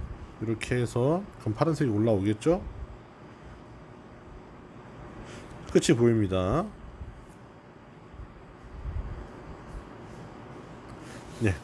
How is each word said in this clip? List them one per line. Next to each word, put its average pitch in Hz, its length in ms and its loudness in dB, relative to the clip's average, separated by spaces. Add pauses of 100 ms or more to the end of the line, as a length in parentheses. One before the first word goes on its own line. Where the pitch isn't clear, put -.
(420)
이렇게 110 340 0
해서 123 480 4 (160)
그럼 110 160 0
파란색이 147 340 4
올라오겠죠? 107 720 6 (3000)
끝이 165 260 8
보입니다. 113 680 6 (4000)
네, 104 140 6 (100)